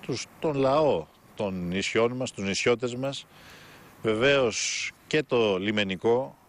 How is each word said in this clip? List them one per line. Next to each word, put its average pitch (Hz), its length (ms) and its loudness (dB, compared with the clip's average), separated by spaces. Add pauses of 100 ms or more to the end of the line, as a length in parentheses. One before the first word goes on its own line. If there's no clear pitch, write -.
τους, - 260 -8 (140)
τον 156 140 -2
λαό 135 520 2 (280)
των 92 340 -4
νησιών 110 440 0
μας, 127 200 -6
τους 101 120 -8
νησιώτες 117 500 0
μας, 135 320 -8 (760)
βεβαίως 120 880 0 (160)
και 156 160 0
το 110 360 2
λιμενικό 107 800 0 (120)